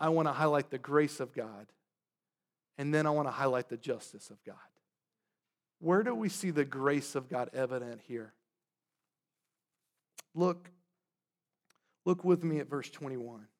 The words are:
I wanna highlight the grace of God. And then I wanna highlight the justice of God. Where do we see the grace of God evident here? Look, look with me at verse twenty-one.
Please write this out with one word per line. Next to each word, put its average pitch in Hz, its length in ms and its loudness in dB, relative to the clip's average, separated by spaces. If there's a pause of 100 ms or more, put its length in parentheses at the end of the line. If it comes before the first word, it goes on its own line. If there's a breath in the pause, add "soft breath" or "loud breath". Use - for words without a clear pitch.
I 160 80 2
wanna 160 240 4
highlight 147 380 2
the 135 80 -6
grace 143 420 2
of 123 140 -8
God. 110 320 -8 (1120)
And 143 160 0
then 151 120 4
I 151 40 4
wanna 147 220 2
highlight 127 360 0
the 120 80 -6
justice 113 540 -8
of 104 140 -20
God. 95 120 -16 (1200)
Where 180 240 4
do 240 120 0
we 220 160 -2
see 185 200 -4
the 147 140 2
grace 139 520 0
of 131 120 -4
God 123 240 -4
evident 123 540 -4
here? 113 260 -10 (2000)
Look, 175 360 0 (1300)
look 180 200 2
with 175 200 4
me 156 160 0
at 139 80 -6
verse 135 220 -6
twenty-one. 117 580 -10 (120)